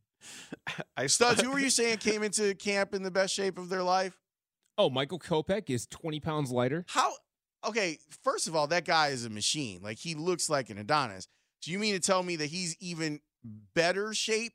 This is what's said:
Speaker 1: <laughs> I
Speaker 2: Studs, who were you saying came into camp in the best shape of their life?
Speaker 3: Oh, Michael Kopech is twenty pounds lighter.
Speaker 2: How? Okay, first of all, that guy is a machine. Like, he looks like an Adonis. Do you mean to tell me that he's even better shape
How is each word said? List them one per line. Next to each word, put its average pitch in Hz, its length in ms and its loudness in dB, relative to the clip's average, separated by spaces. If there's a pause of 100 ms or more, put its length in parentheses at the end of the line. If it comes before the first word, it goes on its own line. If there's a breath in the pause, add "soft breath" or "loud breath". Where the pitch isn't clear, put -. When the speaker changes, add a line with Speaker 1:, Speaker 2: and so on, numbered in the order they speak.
(180)
Speaker 1:
<laughs> - 800 -12
I 131 100 0
Speaker 2:
Studs, 240 340 6
who 254 100 0
were 277 80 0
you 269 100 2
saying 233 300 2
came 214 240 0
into 208 320 2
camp 202 380 -2
in 190 100 -4
the 185 80 -4
best 190 220 2
shape 190 240 -2
of 180 120 -10
their 185 140 -2
life? 185 340 2 (600)
Speaker 3:
Oh, 190 120 6
Michael 135 300 -2
Kopech 185 500 0
is 123 160 -2
twenty 151 340 -8
pounds 151 320 -2
lighter. 127 380 2
Speaker 2:
How? 320 240 4 (520)
Okay, 208 340 -2 (240)
first 294 240 0
of 165 80 -2
all, 147 120 4
that 170 180 2
guy 156 240 4
is 127 140 -2
a 117 60 -6
machine. 107 520 -2
Like, 107 160 -8
he 165 180 -8
looks 165 340 -2
like 139 200 0
an 101 80 -10
Adonis. 104 500 0 (340)
Do 151 100 -8
you 190 80 -4
mean 214 140 0
to 190 80 -2
tell 185 200 2
me 180 160 -4
that 151 100 -4
he's 170 340 -6
even 160 400 -6 (520)
better 185 400 2
shape 220 420 -2